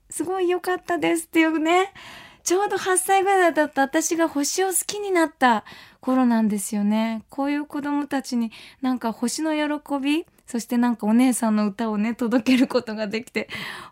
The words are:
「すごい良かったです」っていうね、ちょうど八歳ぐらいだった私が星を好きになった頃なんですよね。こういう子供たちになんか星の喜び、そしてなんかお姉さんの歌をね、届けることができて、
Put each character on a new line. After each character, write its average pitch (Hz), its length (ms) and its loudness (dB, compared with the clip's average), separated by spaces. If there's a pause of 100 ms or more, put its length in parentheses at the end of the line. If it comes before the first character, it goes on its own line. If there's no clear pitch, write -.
「す - 140 -8
ご 370 180 -4
い 349 80 0
良 359 100 0
か 359 160 -4
っ 349 80 -12
た 349 140 -2
で 330 200 0
す」 330 100 -6
っ - 20 -20
て 330 100 2
い 320 40 6
う 320 160 2
ね、 359 340 2 (500)
ち 339 120 0
ょ 392 80 2
う 403 40 0
ど 403 120 -2
八 370 180 0
歳 392 260 2
ぐ 392 60 2
ら 370 200 4
い 320 40 0
だ 302 120 2
っ 294 60 -8
た 269 120 0
私 320 340 0
が 330 100 2
星 294 360 -2
を 381 60 0
好 359 40 -4 (140)
き 415 120 -6
に 403 120 -4
な 339 140 4
っ 311 120 -10
た 233 280 2 (360)
頃 262 240 2
な 233 160 4
ん 220 60 2
で 208 100 0
す 208 180 -6
よ 208 80 0
ね。 220 460 0
こ 277 160 -4
う 285 60 -2
い 285 60 0
う 294 100 -6
子 294 160 -8
供 285 240 -2
た 269 160 -4
ち 254 120 -6
に 226 160 -2 (300)
な 254 120 0
ん 240 60 -4
か 226 120 -2
星 247 320 -4
の 311 100 0
喜 294 460 -4
び、 294 260 0 (220)
そ 233 120 -6
し - 60 -8
て 247 120 -2
な 240 120 2
ん 233 60 0
か 214 100 -8
お 214 80 2
姉 247 200 6
さ 226 180 0
ん 214 40 2
の 208 120 2
歌 220 240 -4
を 208 80 -2
ね、 226 160 -2
届 254 380 2
け 254 40 4
る 254 100 4
こ 240 140 0
と 214 140 -10
が 220 100 -4
で 220 180 -6
き - 80 -20
て、 - 180 -6 (420)